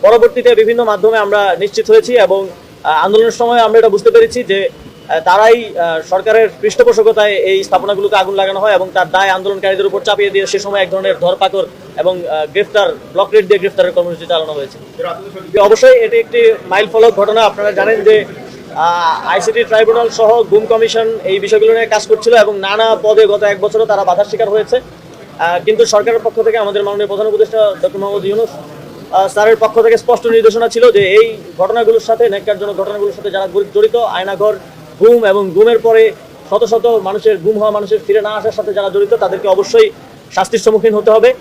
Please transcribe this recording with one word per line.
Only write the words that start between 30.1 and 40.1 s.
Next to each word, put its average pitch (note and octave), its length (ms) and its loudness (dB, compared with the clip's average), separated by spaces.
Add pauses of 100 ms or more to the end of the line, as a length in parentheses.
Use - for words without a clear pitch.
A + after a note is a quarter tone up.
নির্দেশনা A3+ 400 2
ছিল A#3 240 2
যে G3 80 4
এই G#3+ 380 2 (200)
ঘটনাগুলোর A3 420 0
সাথে, A3+ 300 0
ন্যাক্কারজনক G3 460 -6
ঘটনাগুলোর G3+ 400 -6
সাথে G3+ 160 -10
যারা F#3+ 160 -4
গরি-, G3 280 -4
জড়িত, A3 200 2
আয়নাঘর, G3 600 -2 (440)
গুম A3+ 260 4
এবং G3 260 0
গুমের A3 280 2
পরে A3+ 320 2 (380)
শত G3 140 0
শত A3+ 220 -2
মানুষের, G#3 520 0
গুম G3+ 200 -2
হওয়া G#3+ 140 -2
মানুষের G#3 360 -4
ফিরে G#3 140 0
না G#3 80 -6
আসার G#3+ 220 -6
সাথে G3+ 220 -6
যারা G3 160 -4
জড়িত G3+ 240 -2
তাদেরকে G3 340 -4
অবশ্যই G3+ 420 2 (460)